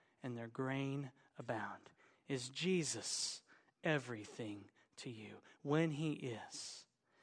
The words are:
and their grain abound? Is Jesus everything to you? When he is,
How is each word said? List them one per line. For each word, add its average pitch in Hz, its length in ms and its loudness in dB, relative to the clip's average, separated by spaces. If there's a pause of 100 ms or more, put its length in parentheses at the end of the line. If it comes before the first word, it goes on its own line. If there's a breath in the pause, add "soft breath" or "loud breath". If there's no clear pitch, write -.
(240 soft breath)
and 123 120 -2
their 117 120 -4
grain 135 640 0 (260 soft breath)
abound? 110 520 -4 (360 soft breath)
Is 127 220 -2
Jesus 160 920 2 (420 loud breath)
everything 117 800 0 (320 soft breath)
to - 140 -8
you? 107 300 -10 (220 loud breath)
When 156 300 6
he 151 220 2
is, - 680 -6 (420 soft breath)